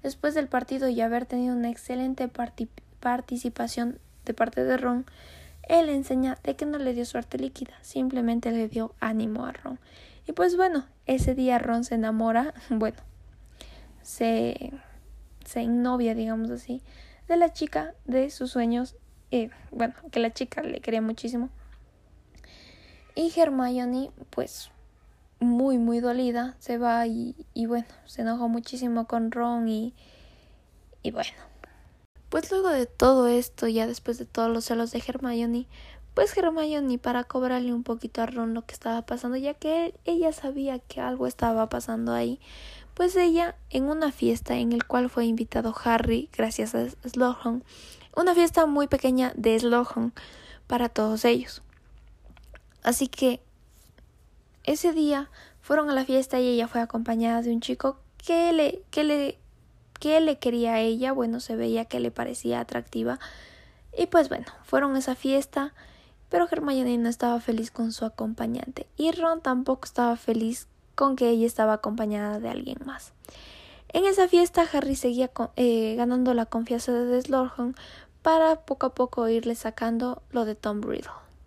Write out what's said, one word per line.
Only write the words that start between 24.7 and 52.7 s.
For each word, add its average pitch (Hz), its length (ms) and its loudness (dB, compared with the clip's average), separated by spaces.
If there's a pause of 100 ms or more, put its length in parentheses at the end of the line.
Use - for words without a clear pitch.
muy, 240 400 2
muy 233 220 2
dolida, 247 580 -2
se 240 200 -6
va 233 280 2
y, 233 280 -4 (200)
y 233 120 -2
bueno, 233 220 -2 (180)
se - 160 -8
enojó 233 260 -2
muchísimo 233 580 -2
con 226 240 -2
Ron 240 380 -2
y, 220 260 -4 (1080)
y - 80 -4
bueno. - 200 -6 (960)
Pues - 240 -2
luego 381 160 2
de 262 180 2
todo 254 400 6
esto, 240 400 0
ya 226 220 0
después 240 300 -6
de 247 60 -10
todos 233 260 -2
los 226 140 -2
celos 233 280 -2
de 240 140 -4
Hermione, 240 600 -4 (480)
pues - 220 4
Hermione, 302 600 0
para 247 260 -2
cobrarle 254 480 -2
un 233 100 -2
poquito 233 400 -4
a 226 40 0
Ron 233 280 -4
lo 226 100 -6
que - 100 -16
estaba 226 280 -4
pasando, 247 340 -4
ya 277 180 -4
que 330 320 -2
él, - 80 -8 (100)
ella 330 280 2
sabía 269 460 -4
que - 220 -12
algo 254 260 -2
estaba 226 420 0
pasando 233 440 -4
ahí, 233 260 -2 (560)
pues 359 220 2
ella 339 400 4 (140)
en 262 140 0
una 302 280 0
fiesta 240 440 0
en 233 160 0
el 233 140 0
cual 247 240 2
fue 233 140 0
invitado 226 500 0 (100)
Harry 233 480 2
gracias 226 420 -2
a 240 140 0 (200)
Slughorn, 247 560 0 (520)
una 349 180 4
fiesta 339 320 6
muy 285 220 2
pequeña 254 480 2
de 226 220 4
Slughorn 240 540 2 (540)
para 247 220 0
todos 220 360 -2
ellos. 240 380 2 (1200)